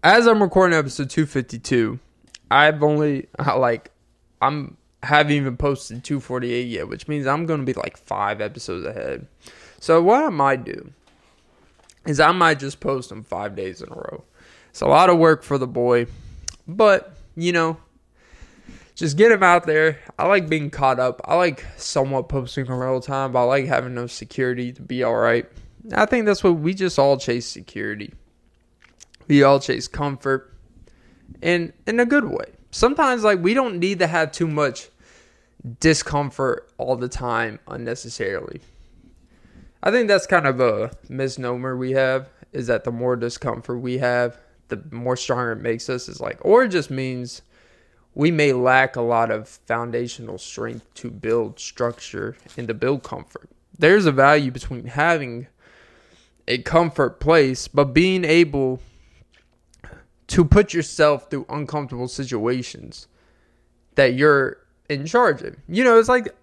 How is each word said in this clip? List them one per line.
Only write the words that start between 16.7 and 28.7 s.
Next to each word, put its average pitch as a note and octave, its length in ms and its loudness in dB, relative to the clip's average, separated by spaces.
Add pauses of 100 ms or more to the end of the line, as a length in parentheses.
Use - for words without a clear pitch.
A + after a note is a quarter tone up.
you E3+ 160 -2
know, E3 260 0 (1160)
just D3+ 220 -4
get A3+ 140 6
him G3 120 4
out F3 220 6
there. D#3 340 2 (180)
I D3 100 0
like F#3 220 2
being D3+ 200 -2
caught C3 300 0
up. B2+ 260 -2
I - 100 0
like E3+ 300 0 (120)
somewhat C3+ 520 -2
posting C3 360 -6
in B2+ 80 -8
real B2+ 260 -2
time, C3+ 320 -6
but B2 80 2
I B2 40 4
like C3 220 2
having B2+ 300 -2
no A#2+ 120 -8
security B2 680 -6
to B2+ 80 -20
be B2 220 -6
all A#2 120 0
right. A#2 300 2 (480)
I G#3 120 4
think A3+ 200 0
that's G#3 180 0
what F3 140 4
we D#3+ 160 -2
just F#3+ 260 -2
all C#3 180 4
chase, B2 280 -4
security. G#2 680 -12 (1120)